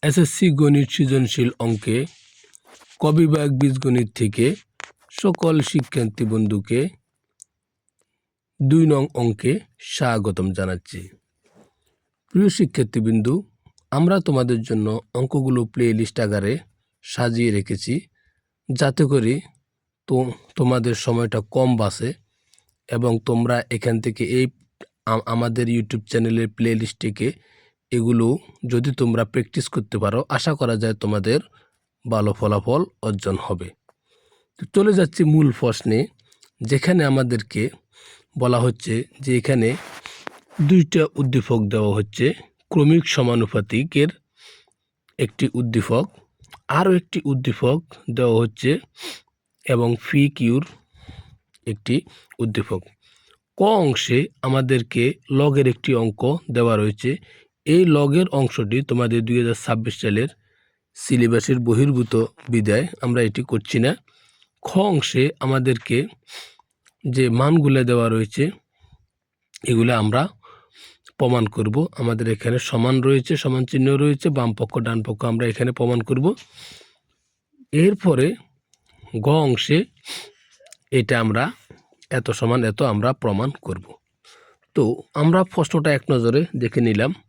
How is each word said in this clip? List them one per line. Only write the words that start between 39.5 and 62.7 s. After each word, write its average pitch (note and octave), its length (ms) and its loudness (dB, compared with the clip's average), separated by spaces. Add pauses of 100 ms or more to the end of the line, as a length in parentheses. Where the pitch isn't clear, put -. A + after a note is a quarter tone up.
দুইটা E3+ 320 4 (140)
উদ্দীপক B2+ 440 0 (140)
দেওয়া G#2+ 220 2
হচ্ছে, G#2+ 300 -2 (460)
ক্রমিক D#3 320 4 (120)
সমানুপাতিকের A#2+ 960 0 (1120)
একটি B2 340 -2
উদ্দীপক, A#2 520 -2 (640)
আরও F#3 300 2
একটি - 200 -8 (120)
উদ্দীপক C3 480 -2 (380)
দেওয়া A#2+ 220 2
হচ্ছে A#2 320 -2 (920)
এবং A#2+ 240 0 (160)
পি C#3+ 160 2 (140)
কিউর B2+ 280 0 (1040)
একটি A2+ 280 -4 (440)
উদ্দীপক। G#2 420 -4 (760)
ক - 40 0 (220)
অংশে B2+ 360 0 (220)
আমাদেরকে C3 600 0 (360)
লগের C#3 340 4
একটি - 220 -4
অঙ্ক A2+ 260 -2 (340)
দেওয়া A#2 220 2
রয়েছে। G#2+ 340 -2 (560)
এই E3+ 160 6 (140)
লগের D3 300 2 (120)
অংশটি A#2+ 380 -2 (120)
তোমাদের A#2+ 360 0
দুই A#2 140 0
হাজার A#2 240 -2
ছাব্বিশ A#2 380 -4
সালের A2+ 280 0 (680)
সিলেবাসের A#2+ 640 2
বহির্ভূত B2 540 0 (380)
বিধায় A2+ 340 2 (160)